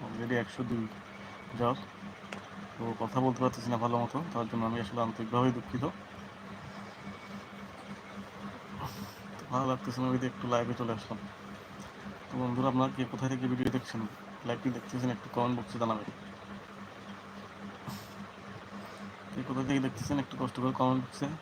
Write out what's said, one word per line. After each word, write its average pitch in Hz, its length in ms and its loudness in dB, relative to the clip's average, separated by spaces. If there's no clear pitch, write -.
already 117 380 0
একশো - 180 -4
দুই 117 120 2
জ্বর, 120 180 6
তো - 80 -4
কথা 113 220 2
বলতে 123 200 6
পারতেছি 120 280 4
না 120 120 4
ভালো 120 180 6
মতো, 120 160 0
তার 117 180 2
জন্য 117 200 2
আমি 117 140 0
আসলে 117 220 -2
আন্তরিকভাবেই 117 500 4
দুঃখিত। 123 280 -2
ভালো 127 200 4
লাগতেছে 127 300 0
না, 127 60 4
একটু - 200 -6
লাইভে 120 280 6
চলে 117 180 2
আসলাম। 104 200 -6
তো - 120 -8
বন্ধুরা, 127 320 4
আপনারা 131 240 6
কে 131 60 2
কোথা 123 200 0
থেকে 127 200 0
ভিডিও 127 240 4
দেখছেন, 123 240 -2
লাইভটি 120 280 2
দেখতেছেন, 123 400 0
একটু - 180 -8
কমেন্ট 123 240 6
বক্সে 107 240 -4
জানাবেন। 107 260 2
কে - 160 -2
কোথা 131 200 2
থেকে 139 180 6
দেখতেছেন 139 380 0
একটু - 160 -10
কষ্ট 127 220 0
করে 127 180 4
কমেন্ট 127 240 8
বক্সে - 220 -2